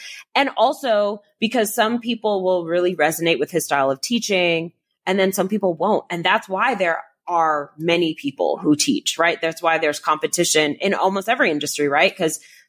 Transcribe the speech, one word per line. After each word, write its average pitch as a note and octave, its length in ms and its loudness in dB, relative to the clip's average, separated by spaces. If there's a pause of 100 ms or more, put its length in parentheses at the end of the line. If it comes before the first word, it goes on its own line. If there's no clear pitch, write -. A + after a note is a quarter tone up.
(360)
And C4+ 220 2
also A3 640 0 (180)
because A3 340 0
some A#3 260 0
people A3 440 -2
will F#3 220 0
really F3+ 300 0
resonate D#3+ 440 2
with C#3+ 120 -4
his D#3+ 140 -2
style C#3 260 2
of C3+ 100 -6
teaching F3 720 0 (320)
and F#3+ 140 0
then F#3+ 140 2
some F#3+ 140 0
people G3 260 0
won't. E3+ 360 0
And F3 140 -4
that's F#3+ 260 2
why A3 260 0
there F3 280 -2 (240)
are D#3+ 500 0
many E3 380 0
people A2 420 -2
who D3+ 180 2
teach, - 440 0
right? E3 220 2
That's D#3+ 200 -4
why E3 160 2
there's D3+ 220 -2
competition D#3 760 0
in G3 180 -2
almost F#3+ 360 -2
every B3 220 2
industry, D3 360 -2
right? D3+ 280 2
'Cause D#3+ 240 -2 (300)